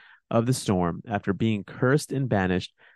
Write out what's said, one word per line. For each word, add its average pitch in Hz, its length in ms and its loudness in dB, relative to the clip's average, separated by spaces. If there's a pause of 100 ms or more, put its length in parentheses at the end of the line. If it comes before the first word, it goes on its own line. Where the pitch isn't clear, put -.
(280)
of 117 160 2
the 127 100 2
storm 90 540 0
after 101 240 -2
being 107 300 0
cursed - 480 0
and 135 180 -2
banished 92 460 0 (220)